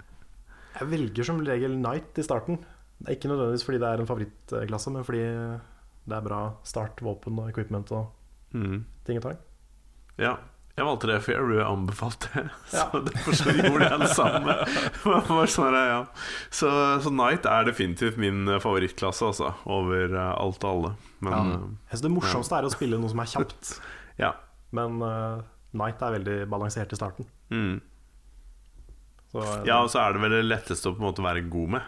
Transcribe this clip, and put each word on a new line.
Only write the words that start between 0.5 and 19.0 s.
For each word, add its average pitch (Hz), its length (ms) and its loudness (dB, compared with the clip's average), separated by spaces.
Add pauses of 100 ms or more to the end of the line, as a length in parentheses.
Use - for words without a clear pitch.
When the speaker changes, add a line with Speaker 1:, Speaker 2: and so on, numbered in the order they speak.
Speaker 1:
Jeg 135 140 -6
velger 120 340 -2
som 160 200 -2
regel 131 340 0
Knight 127 400 -4
i 156 40 -2
starten. 156 360 -2 (380)
Det - 140 -10
er 135 80 -2
ikke 139 100 -4
nødvendigvis 123 380 0
fordi 127 140 0
det 117 100 0
er 113 100 0
en 113 80 -2
favorittklasse, 110 840 -6
men 131 120 -6
fordi 117 200 -2 (840)
det 110 100 -6
er 107 80 -6
bra 104 180 -4 (220)
start, 110 400 -6
våpen 113 340 -4
og 110 120 -6
equipment 107 420 -4
og 110 200 -4 (420)
Speaker 2:
Mm. 104 300 -2 (200)
Speaker 1:
ting 120 140 -2
og 110 40 -6
tang. 139 140 -8 (800)
Speaker 2:
Ja, 117 200 0 (400)
jeg 139 100 0
valgte 127 220 0
det, 107 140 2
for - 100 0
jeg - 120 2
ble 107 200 4
anbefalt 104 560 -2 (120)
det. 143 120 -2 (160)
<laughs> - 120 -14
Speaker 1:
Ja. 160 180 2
Speaker 2:
Så 139 140 0
derfor - 300 -2
så 143 180 4
gjorde 151 380 6
jeg 143 100 2
det 165 140 4
samme. 147 400 4 (260)
<laughs> - 240 -6
Det 190 240 4
var 160 180 6
sånn, 135 280 4
ja. 127 240 4 (520)
Så, 147 200 2 (320)
så 151 80 0
Knight 135 340 4
er 110 200 6
definitivt 110 520 0
min, 98 320 2
eh, 98 120 4
favorittklasse, 95 680 0